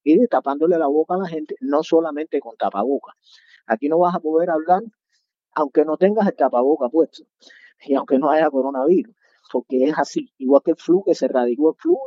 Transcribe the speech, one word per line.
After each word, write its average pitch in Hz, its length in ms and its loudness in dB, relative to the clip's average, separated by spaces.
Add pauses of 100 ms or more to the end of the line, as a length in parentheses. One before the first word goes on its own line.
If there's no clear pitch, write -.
y 180 240 4
tapándole 151 500 0
la 156 120 0
boca 156 260 0
a 185 40 -2
la 190 100 -6
gente, 156 320 -10
no 143 220 -2
solamente 156 580 -2
con 117 160 -18
tapabocas. 107 580 -4 (500)
Aquí 113 240 -4
no 160 120 0
vas 175 140 2
a 175 60 -6
poder 160 300 -2
hablar 170 320 0 (720)
aunque 151 300 0
no 156 140 -2
tengas 208 280 2
el 185 80 -2
tapaboca 131 540 0
puesto 151 360 -2 (600)
y 143 80 -4
aunque 131 260 0
no 147 120 0
haya 156 180 2
coronavirus, 139 640 0 (380)
porque 127 320 -2
es 151 140 0
así, - 400 -6
igual 135 260 4
que - 60 0
el - 80 -2
flu, 180 260 0
que 170 100 0
se 135 120 -4
erradicó 127 460 0
el - 40 -14
flu 349 300 -2